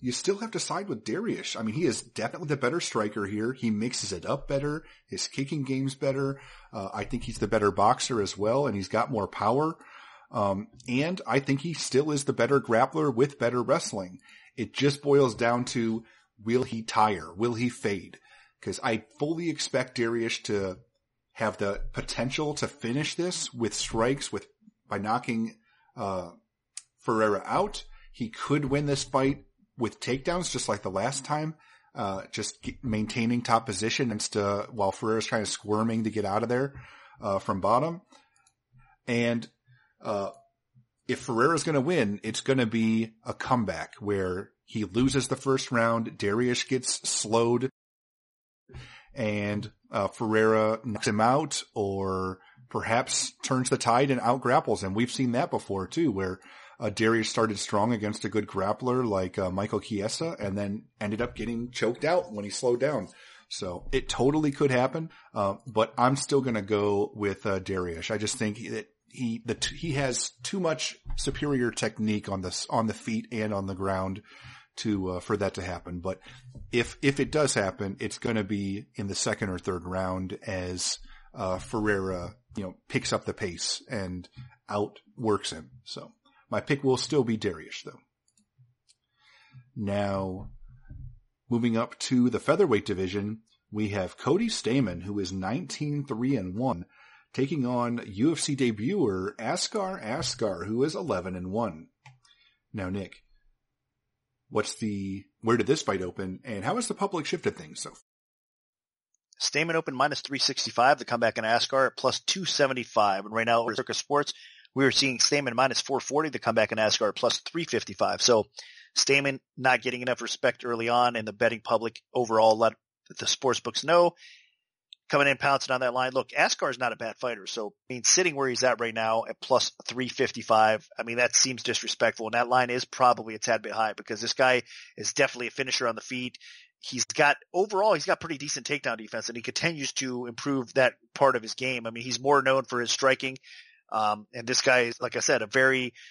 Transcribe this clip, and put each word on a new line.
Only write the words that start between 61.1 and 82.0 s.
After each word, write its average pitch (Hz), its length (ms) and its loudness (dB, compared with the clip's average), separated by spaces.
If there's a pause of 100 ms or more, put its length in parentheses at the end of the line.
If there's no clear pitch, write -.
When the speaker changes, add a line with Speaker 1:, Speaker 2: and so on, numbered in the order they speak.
Speaker 1:
up 120 160 -4
getting 117 340 -6
choked 120 340 -2
out 165 280 2
when 104 140 -6
he 98 40 -8
slowed 120 300 0
down. 135 280 0 (420)
So 87 420 -8
it 131 160 0
totally 143 420 2
could 139 200 2
happen, 131 400 0 (240)
uh, 101 220 0 (100)
but 110 320 2
I'm 131 180 4
still 139 240 2
gonna 120 220 0
go 104 520 2
with, 101 300 -2
uh, 98 160 0
Dariush. 90 500 -4
I 107 60 0
just 104 200 -2
think 107 200 -2 (140)
that 110 180 -8 (220)
he, 117 340 -4
the 127 120 -2
t-, - 200 -4
he 165 160 -6
has 131 380 -2 (120)
too - 160 -4
much 160 380 -2 (200)
superior 135 540 0
technique 107 600 -2
on 95 100 -2
the 90 80 -4
s-, - 220 -6
on 117 160 2
the 104 80 0
feet 110 360 -4
and 107 220 -2
on 98 140 -2
the 98 80 -4
ground 95 480 -2 (540)
to, 98 340 0
uh, 90 100 -4
for 110 160 -2
that 98 160 0
to 92 100 -8
happen. 87 380 -8
But 92 180 -6 (540)
if, 120 300 0
if 139 180 2
it 117 100 0
does 151 220 4
happen, 98 480 -2
it's 107 160 -6
gonna 113 260 0
be 101 520 -4
in 101 140 -6
the 95 60 -4
second 104 360 -2
or 90 80 -4
third 90 260 -4
round 92 640 -4
as, 90 500 -4 (380)
uh, 92 240 -2
Ferreira, 95 800 -2 (200)